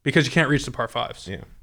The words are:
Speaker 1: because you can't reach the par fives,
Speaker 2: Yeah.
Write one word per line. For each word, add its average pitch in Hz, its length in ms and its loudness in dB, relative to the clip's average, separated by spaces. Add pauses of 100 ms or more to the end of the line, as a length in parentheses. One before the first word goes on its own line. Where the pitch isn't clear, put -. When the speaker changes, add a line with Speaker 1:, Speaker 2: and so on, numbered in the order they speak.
Speaker 1:
because 143 240 4
you - 40 -4
can't 160 180 2
reach 143 160 2
the 139 60 -8
par 120 180 -4
fives, - 380 -6
Speaker 2:
Yeah. 95 140 -10 (220)